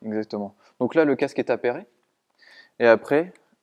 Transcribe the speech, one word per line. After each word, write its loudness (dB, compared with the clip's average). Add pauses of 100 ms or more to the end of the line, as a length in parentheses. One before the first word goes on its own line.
Exactement. -8 (240)
Donc -2
là, 4
le 2
casque -4
est -4
appairé. -4 (920)
Et 4
après, 2 (300)